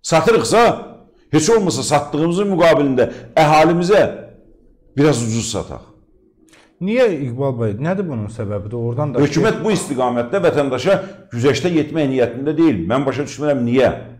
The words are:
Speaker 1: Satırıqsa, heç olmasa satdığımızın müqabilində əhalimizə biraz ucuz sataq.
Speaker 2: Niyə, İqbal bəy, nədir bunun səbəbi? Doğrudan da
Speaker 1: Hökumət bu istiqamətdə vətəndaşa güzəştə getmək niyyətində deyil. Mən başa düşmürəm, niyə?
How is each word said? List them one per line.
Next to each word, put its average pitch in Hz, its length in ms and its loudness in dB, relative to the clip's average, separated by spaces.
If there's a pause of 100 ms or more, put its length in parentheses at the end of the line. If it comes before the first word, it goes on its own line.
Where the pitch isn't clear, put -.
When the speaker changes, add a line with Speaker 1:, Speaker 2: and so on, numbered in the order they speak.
Speaker 1:
Satırıqsa, 220 600 2 (680)
heç 156 180 2
olmasa 175 340 2
satdığımızın 165 680 0
müqabilində 143 560 4 (260)
əhalimizə 165 640 4 (960)
biraz 139 260 2
ucuz 110 280 -4
sataq. 76 300 -8 (1040)
Speaker 2:
Niyə, 233 220 2 (180)
İqbal 127 320 -4
bəy, 110 240 -2
nədir 185 240 -4
bunun 113 240 -6
səbəbi? 104 400 -8
Doğrudan 120 460 -4
da 139 80 2
Speaker 1:
Hökumət 160 400 0
bu 214 100 0
istiqamətdə 123 720 -2
vətəndaşa 143 540 0 (340)
güzəştə 135 420 0
getmək 147 380 0
niyyətində 131 460 -2
deyil. 139 280 2
Mən 135 220 0
başa 135 180 -4
düşmürəm, 139 400 -2
niyə? 123 240 4 (300)